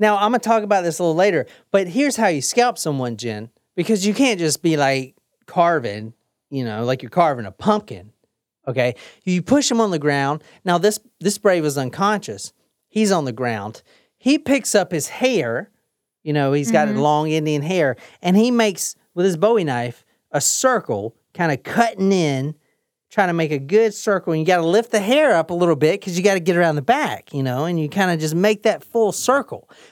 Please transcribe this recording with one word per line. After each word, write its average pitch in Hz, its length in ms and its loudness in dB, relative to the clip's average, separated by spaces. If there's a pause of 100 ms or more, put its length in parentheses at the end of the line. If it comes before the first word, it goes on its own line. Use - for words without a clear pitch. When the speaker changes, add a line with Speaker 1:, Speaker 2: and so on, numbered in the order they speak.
Speaker 1:
Now, 208 160 4
I'm 208 160 0
gonna 247 80 0
talk 220 240 2
about 196 180 2
this 165 160 -4
a 180 40 -4
little 165 120 2
later, 175 320 2 (240)
but 196 180 2
here's 254 280 0
how 226 120 2
you 156 140 0
scalp 240 360 0
someone, 127 380 -4
Jen, 110 340 -8 (260)
because 185 300 0
you 208 80 2
can't 247 260 2
just 156 220 -2
be, 165 140 2
like, 135 380 0 (320)
carving, 120 680 -2 (340)
you 135 160 -6
know, 113 200 -4
like 131 180 -2
you're 120 80 -14
carving 147 360 0
a 95 60 -12
pumpkin, 127 600 -4 (540)
okay? 123 280 -2 (300)
You 180 180 0
push 262 280 2
him 233 100 2
on 208 100 2
the 165 80 -2
ground. 143 440 -2 (220)
Now, 175 140 2
this, 208 200 2 (220)
this 202 180 -2
brave 180 260 2
is 143 140 -2
unconscious. 139 720 -4 (360)
He's 214 240 0
on 156 140 0
the 123 60 -4
ground. 110 500 -6 (340)
He 294 220 0
picks 269 360 -2
up 185 160 2
his 156 180 -4
hair, 175 640 -2 (540)
you 147 80 -4
know, 139 200 0
he's 143 200 0
got 151 160 2
Speaker 2:
Mm-hmm. 135 100 -2
Speaker 1:
long 151 320 2
Indian 151 320 -2
hair, 156 340 0 (260)
and 185 140 2
he 233 140 4
makes, 220 460 -2 (180)
with 180 120 0
his 180 100 0
Bowie 202 280 2
knife, 120 400 -4 (280)
a 143 80 -2
circle, 139 720 -2 (180)
kinda 160 260 -2
cutting 196 520 0
in, 151 460 0 (520)
trying 190 200 0
to 170 60 -2
make 165 180 -2
a 143 60 -2
good 208 360 2
circle. 185 380 -2
And 160 80 0
you 160 60 -2
gotta 175 200 2
lift 214 260 2
the 214 80 2
hair 254 340 2
up 165 160 0
a 175 40 -4
little 175 220 2
bit 156 240 2
'cause 175 160 -8
you 180 80 0
gotta 196 160 4
get 170 160 0
around 170 200 2
the 143 60 -2
back, 220 500 -2
you 139 100 -4
know, 131 220 -2
and 175 160 -2
you 147 80 -2
kinda 180 280 0
just 156 180 -4
make 208 300 0
that 185 200 0
full 220 280 0
circle. - 560 -2 (240)